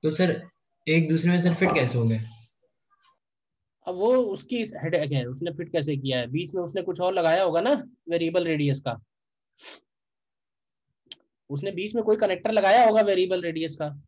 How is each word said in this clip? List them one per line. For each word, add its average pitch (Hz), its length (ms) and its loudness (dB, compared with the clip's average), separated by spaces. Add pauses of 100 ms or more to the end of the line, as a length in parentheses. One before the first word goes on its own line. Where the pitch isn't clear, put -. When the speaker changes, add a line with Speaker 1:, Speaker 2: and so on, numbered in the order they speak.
Speaker 1:
तो 156 80 2
sir 180 200 2 (560)
एक 160 220 4
दूसरे 165 220 2
में 175 100 4
sir 170 120 2
fit 175 200 2
कैसे 123 240 0
होंगे? 113 220 0 (1700)
Speaker 2:
अब 185 80 -6
वो 202 140 0 (220)
उसकी 233 320 -6 (120)
हेडेक 156 360 -2
है, 135 140 0
उसने 135 260 -6
fit 165 200 -10
कैसे 151 260 -2
किया 135 220 -2
है, 120 80 -4
बीच 160 280 -6
में 180 80 -2
उसने 170 180 -6
कुछ 170 200 -6
और 185 120 0
लगाया 175 300 2
होगा 170 180 0
ना 233 100 0 (380)
variable 170 360 0
radius 147 340 0
का, 117 180 -6 (2500)
उसने 143 220 -6
बीच 202 240 -8
में 226 80 -2
कोई 214 140 2
connector 202 340 0
लगाया 214 360 6
होगा 220 160 4
variable 185 380 2
radius 160 340 -6
का। 151 140 -6 (180)